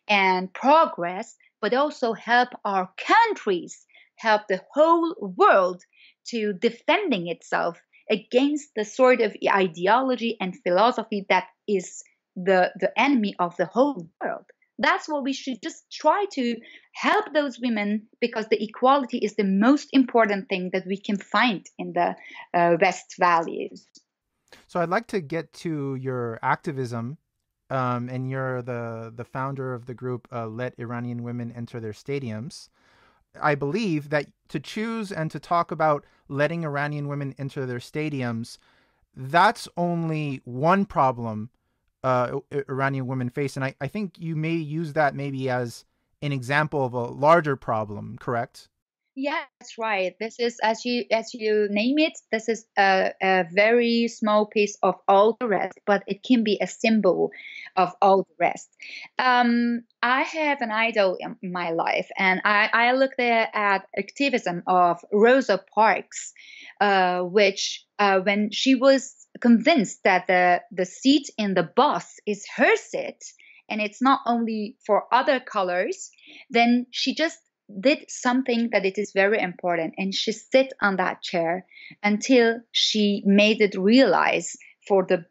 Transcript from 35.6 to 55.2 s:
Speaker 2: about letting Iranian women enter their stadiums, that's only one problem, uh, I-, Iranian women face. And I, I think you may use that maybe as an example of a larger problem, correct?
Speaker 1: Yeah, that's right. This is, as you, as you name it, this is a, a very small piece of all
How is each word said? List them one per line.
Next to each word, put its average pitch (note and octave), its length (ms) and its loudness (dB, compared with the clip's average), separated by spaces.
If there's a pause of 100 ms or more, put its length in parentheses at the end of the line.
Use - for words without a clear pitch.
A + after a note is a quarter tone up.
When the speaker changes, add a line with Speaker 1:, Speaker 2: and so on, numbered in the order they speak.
Speaker 2:
about D#3 340 0 (220)
letting D3 360 -2
Iranian D3 440 -4
women C#3+ 300 -8
enter C3+ 280 -8
their B2 140 -8
stadiums, B2+ 800 -6 (580)
that's E3+ 520 2 (100)
only D#3+ 680 -4
one D#3+ 400 0
problem, A#2+ 640 -2 (540)
uh, B2+ 360 0 (120)
I-, C#3+ 180 -4
Iranian C3+ 380 -4
women B2+ 220 -4
face. C#3 280 -6
And C3+ 80 -4
I, C3+ 160 -8
I C#3+ 60 -6
think G3+ 300 -8
you E3 180 -8
may D#3 180 -2
use D#3 400 -6
that D3 220 0
maybe C3+ 340 -6
as B2 340 -6 (380)
an D3 100 -4
example C#3 540 -2
of A#2+ 80 -6
a B2 100 -4
larger C#3+ 520 2
problem, G#2+ 640 -6
correct? - 500 -8 (480)
Speaker 1:
Yeah, C#4+ 220 -4 (220)
that's - 160 -20
right. G3+ 420 -2
This A3 220 -8
is, A#3 200 -2
as A3 220 0
you, A#3+ 260 -2
as A3 240 -2
you G#3+ 360 0
name A3+ 300 0
it, D#4 200 0 (140)
this A3 160 -4
is A3 160 -4 (120)
a, F#3+ 360 4 (100)
a F#3+ 260 2
very A#3 600 4
small G#3+ 360 0
piece G#3 380 0
of F#3 120 2 (120)
all G3+ 320 6